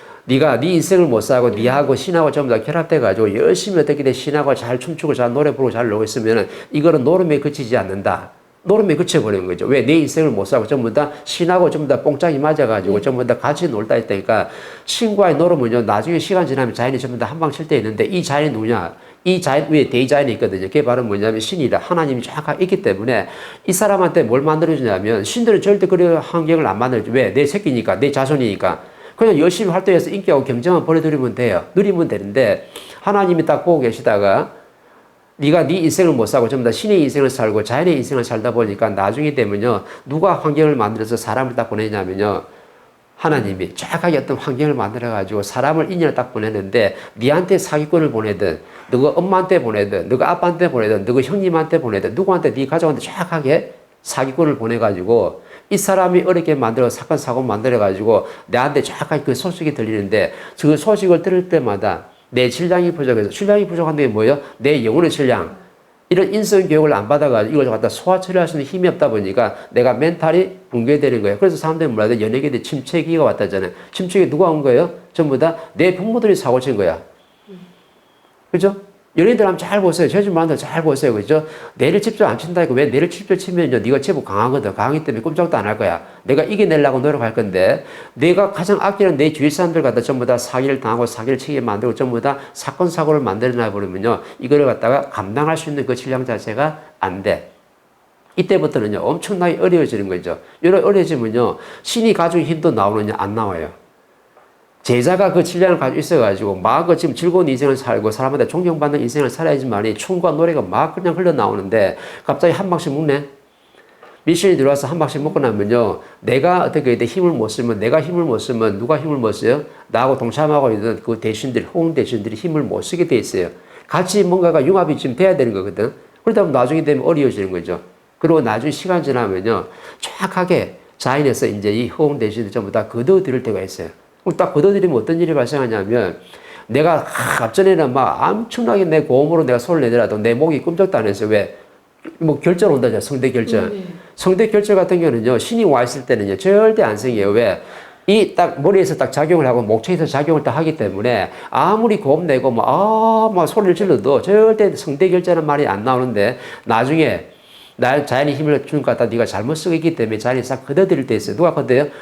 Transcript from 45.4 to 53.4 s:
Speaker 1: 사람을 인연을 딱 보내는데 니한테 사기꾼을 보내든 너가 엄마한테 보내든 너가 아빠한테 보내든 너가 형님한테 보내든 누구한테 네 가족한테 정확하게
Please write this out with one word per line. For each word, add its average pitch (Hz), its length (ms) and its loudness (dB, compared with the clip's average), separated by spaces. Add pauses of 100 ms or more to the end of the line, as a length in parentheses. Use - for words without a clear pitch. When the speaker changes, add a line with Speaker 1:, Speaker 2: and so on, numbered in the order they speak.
Speaker 1:
사람을 147 480 -2
인연을 170 240 0
딱 123 180 -4
보내는데 107 640 -2 (220)
니한테 175 400 2
사기꾼을 151 520 0
보내든 101 500 -2 (320)
너가 131 180 4
엄마한테 185 520 2
보내든 101 460 -2
너가 131 220 0
아빠한테 175 400 0
보내든 107 340 0
너가 123 160 2
형님한테 160 600 0
보내든 107 340 -4
누구한테 160 400 0
네 135 120 -4
가족한테 156 340 0
정확하게 170 760 -2 (280)